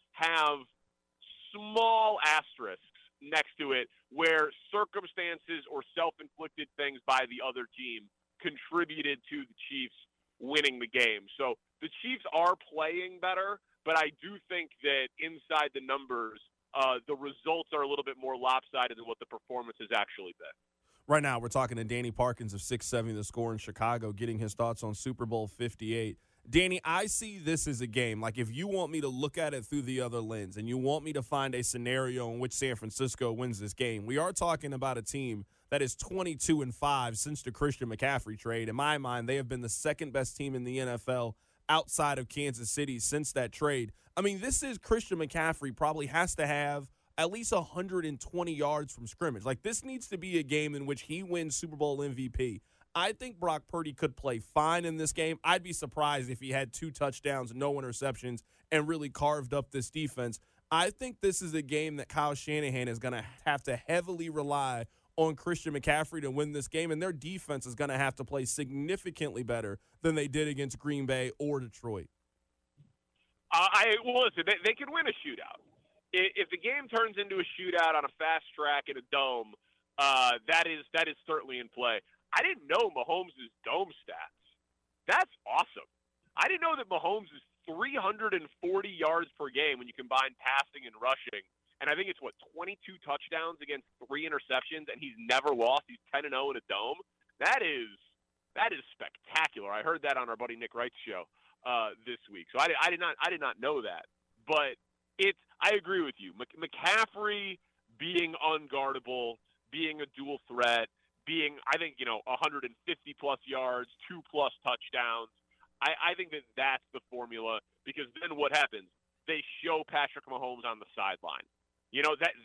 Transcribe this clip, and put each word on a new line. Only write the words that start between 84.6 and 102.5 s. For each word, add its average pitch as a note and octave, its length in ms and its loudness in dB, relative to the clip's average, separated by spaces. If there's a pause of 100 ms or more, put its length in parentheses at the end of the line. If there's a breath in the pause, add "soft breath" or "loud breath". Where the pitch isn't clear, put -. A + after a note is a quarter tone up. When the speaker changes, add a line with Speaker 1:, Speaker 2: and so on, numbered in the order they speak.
Speaker 1:
That's D4+ 240 4 (140)
awesome. G#2+ 440 0 (480)
I B3+ 100 6
didn't F4 140 2
know D#4+ 180 2
that A#3 80 -6
Mahomes F#3 480 0
is C3+ 80 -20 (240)
three G3+ 260 -4
hundred G#3+ 400 0
and E3 140 -2 (160)
forty F#3+ 260 2
yards E3 480 2
per C#3+ 120 -6
game C#3 280 2
when B2 80 -12
you A#2+ 80 -16
combine C3 460 0
passing C3+ 480 -2
and A2 80 -18
rushing. A2+ 480 -2 (380)
And C3+ 80 0
I D3+ 60 4
think F#3+ 120 -2
it's, F3 140 -8
what, C3 120 -10 (220)
twenty-two F#3+ 480 -12
touchdowns D#3+ 580 -4
against C#3+ 220 -8 (240)
three C#3+ 160 -4
interceptions, D3+ 640 -2
and - 80 -8
he's C3 240 -12
never B2+ 300 4
lost. B2+ 400 4
He's B2 100 -18 (140)
ten C#3+ 100 0
and D3 100 -6
oh C3+ 180 0
in B2+ 60 -4
a - 120 -10
dome. A2 340 -4 (400)
That C4 180 4
is, C#3 280 -2 (640)
that A3 160 2
is D3+ 80 -8 (160)
spectacular. - 800 -4
I G#2+ 100 -2
heard D#3 200 0
that C#3+ 120 2
on B2+ 140 -2
our A2+ 80 -4
buddy A#2 180 -6
Nick A#2 180 -10
Wright's A#2+ 300 -4
show, F#2 220 -8 (400 soft breath)
uh, A2+ 400 0
this A#2+ 160 -8 (100)
week. F2+ 220 -14